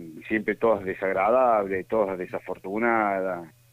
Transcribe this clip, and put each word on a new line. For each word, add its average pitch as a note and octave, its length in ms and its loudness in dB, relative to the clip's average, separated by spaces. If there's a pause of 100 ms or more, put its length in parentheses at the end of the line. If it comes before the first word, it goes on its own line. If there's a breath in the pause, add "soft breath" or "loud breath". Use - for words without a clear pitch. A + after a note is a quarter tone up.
(260)
siempre G#2+ 280 -2
todas G#2+ 280 2
desagradables, G2 1040 2
todas G2 300 0
desafortunadas F#2+ 1400 -2 (200)